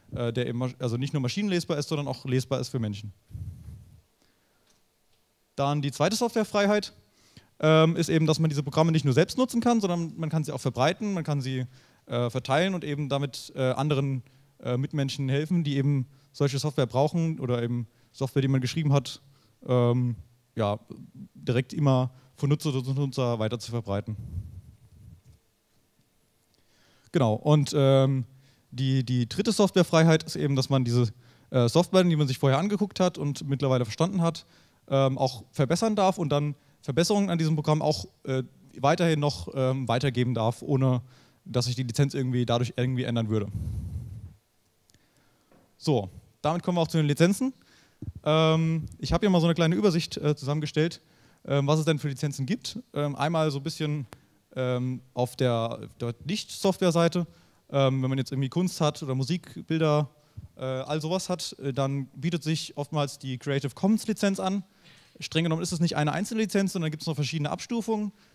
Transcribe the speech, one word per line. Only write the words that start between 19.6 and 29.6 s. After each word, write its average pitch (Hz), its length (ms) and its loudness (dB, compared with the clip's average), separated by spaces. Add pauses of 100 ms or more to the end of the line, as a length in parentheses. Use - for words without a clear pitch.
ähm, 123 500 2 (380)
ja, 107 240 0 (560)
direkt - 380 -2
immer 135 380 2 (260)
von 143 120 -2
Nutzer 147 240 0
zu 131 220 -4
Nutzer 127 440 -2
weiter 110 200 -2
zu 117 140 -12
verbreiten. 104 440 -4 (3000)
Genau, 117 240 4
und, 147 400 4
ähm, 135 500 4 (460)
die, 131 320 0
die 123 260 0
dritte 214 220 -2
Softwarefreiheit 165 720 4